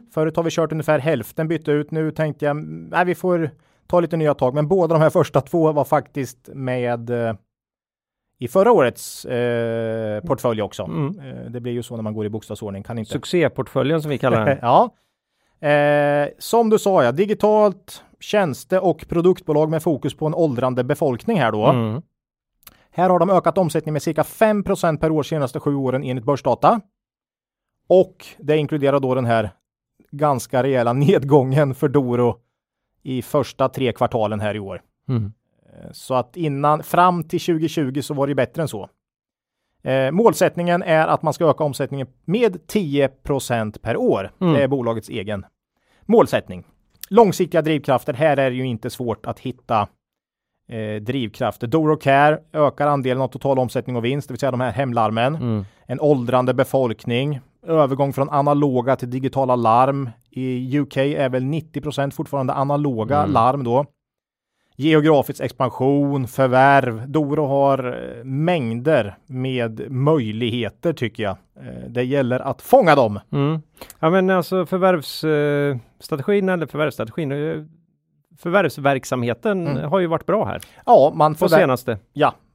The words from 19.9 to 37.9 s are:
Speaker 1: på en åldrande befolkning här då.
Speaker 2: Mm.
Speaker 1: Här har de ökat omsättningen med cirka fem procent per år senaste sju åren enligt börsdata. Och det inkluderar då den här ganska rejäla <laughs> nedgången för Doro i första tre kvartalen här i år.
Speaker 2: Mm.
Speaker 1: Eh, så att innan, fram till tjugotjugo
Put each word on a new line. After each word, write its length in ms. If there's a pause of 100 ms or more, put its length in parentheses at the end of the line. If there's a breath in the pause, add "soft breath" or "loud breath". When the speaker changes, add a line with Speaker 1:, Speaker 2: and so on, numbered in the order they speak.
Speaker 1:
på 100
en 80
åldrande 500
befolkning 560
här 120
då. 140
Speaker 2:
Mm. 360 (880 soft breath)
Speaker 1:
Här 200
har 80
de 120
ökat 280
omsättningen 340
med 100
cirka 220
fem 400
procent 360
per 100
år 120
senaste 380
sju 140
åren 300
enligt 200
börsdata. 560 (1080)
Och 360 (140)
det 180
inkluderar 440
då 140
den 100
här 260 (600)
ganska 520
rejäla 300
<laughs> 0
nedgången 840
för 140
Doro 480 (640)
i 200
första 460
tre 240
kvartalen 480
här 160
i 20
år. 240 (260)
Speaker 2:
Mm. 240 (400)
Speaker 1:
Eh, 200
så 220
att 220
innan, 460
fram 420
till 160
tjugotjugo 600